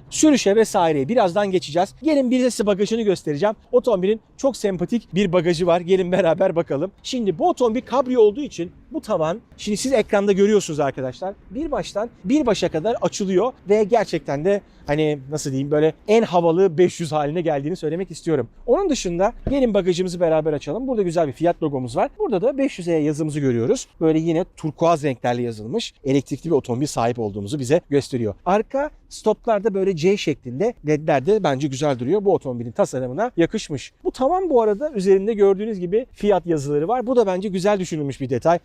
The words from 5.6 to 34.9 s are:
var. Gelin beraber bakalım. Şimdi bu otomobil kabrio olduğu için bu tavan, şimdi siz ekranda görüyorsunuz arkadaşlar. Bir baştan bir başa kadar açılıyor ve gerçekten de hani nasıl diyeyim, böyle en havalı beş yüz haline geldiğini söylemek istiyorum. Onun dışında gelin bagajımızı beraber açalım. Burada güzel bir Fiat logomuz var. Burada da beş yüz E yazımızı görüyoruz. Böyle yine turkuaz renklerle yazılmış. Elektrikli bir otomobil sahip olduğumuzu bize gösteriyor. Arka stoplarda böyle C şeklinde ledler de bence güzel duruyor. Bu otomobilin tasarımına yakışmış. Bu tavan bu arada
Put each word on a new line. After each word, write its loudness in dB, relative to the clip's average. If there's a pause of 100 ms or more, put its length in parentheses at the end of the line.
var. 4
Gelin 0
beraber 2
bakalım. -2 (100)
Şimdi -4
bu 2
otomobil 0
kabrio 0
olduğu 4
için -8 (200)
bu -6
tavan, -2 (160)
şimdi -4
siz -4
ekranda 2
görüyorsunuz 2
arkadaşlar. -4 (160)
Bir -8
baştan -6 (140)
bir 0
başa 2
kadar -2
açılıyor 0 (160)
ve 4
gerçekten -2
de 2 (260)
hani 0 (120)
nasıl -6
diyeyim, -2
böyle 2 (140)
en 6
havalı 2
beş 2
yüz -6
haline -2
geldiğini -2
söylemek -6
istiyorum. -2 (180)
Onun 2
dışında 0 (180)
gelin 2
bagajımızı 0
beraber 2
açalım. -6
Burada 0
güzel 0
bir -6
Fiat -2
logomuz -4
var. 0
Burada -2
da 0
beş -2
yüz -8
E 0
yazımızı -2
görüyoruz. 0 (140)
Böyle 2
yine 0 (120)
turkuaz 0
renklerle -2
yazılmış. -8 (100)
Elektrikli -2
bir 0
otomobil -2
sahip -2
olduğumuzu -6
bize 0 (100)
gösteriyor. -2 (120)
Arka -2 (180)
stoplarda -2
böyle 0
C 2
şeklinde -4 (120)
ledler 0
de 2
bence 0
güzel -2
duruyor. -2
Bu 4
otomobilin -4
tasarımına -2
yakışmış. -2 (120)
Bu -2
tavan 0
bu 4
arada -2